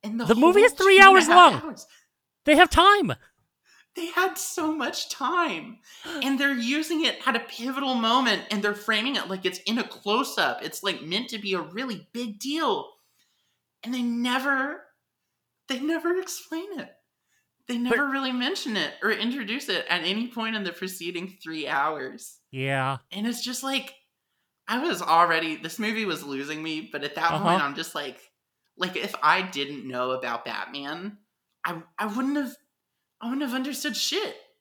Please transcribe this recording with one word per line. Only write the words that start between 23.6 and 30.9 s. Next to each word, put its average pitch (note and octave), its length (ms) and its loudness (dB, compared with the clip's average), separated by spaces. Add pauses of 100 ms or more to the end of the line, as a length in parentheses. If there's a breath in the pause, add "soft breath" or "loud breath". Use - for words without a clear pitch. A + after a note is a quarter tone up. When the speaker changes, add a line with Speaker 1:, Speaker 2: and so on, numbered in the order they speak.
Speaker 1:
like, C4+ 300 -6 (760)
I A3+ 120 -2
was C#4+ 220 -2
already, E3 560 2
this - 220 -10
movie G#3+ 260 -2
was D#3 180 -4
losing C#3+ 400 -8
me, D#3 280 -8
but C#3+ 120 -8
at D3 120 -8
that D#3+ 160 0
Speaker 2:
Uh-huh. D#3 120 -2
Speaker 1:
point, E3+ 180 2
I'm C#3+ 140 -2
just D#3+ 180 -10
like, C#3+ 260 -8 (580)
like, F#3 180 -4
if G3+ 260 -4
I E3 220 4
didn't C#3+ 440 -8
know B2+ 240 -4
about A#2+ 340 -4
Batman, C#3+ 720 -10 (480)